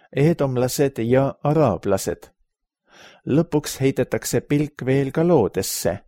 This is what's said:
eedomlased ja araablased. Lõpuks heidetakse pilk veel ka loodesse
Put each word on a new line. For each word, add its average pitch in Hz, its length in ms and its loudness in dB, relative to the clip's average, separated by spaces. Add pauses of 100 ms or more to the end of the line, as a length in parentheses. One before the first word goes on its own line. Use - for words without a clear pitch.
(160)
eedomlased 135 800 0
ja 127 440 2
araablased. 101 880 0 (960)
Lõpuks 151 540 -2
heidetakse 131 600 -2
pilk 147 440 -4
veel 135 260 0
ka 160 160 0
loodesse 95 800 0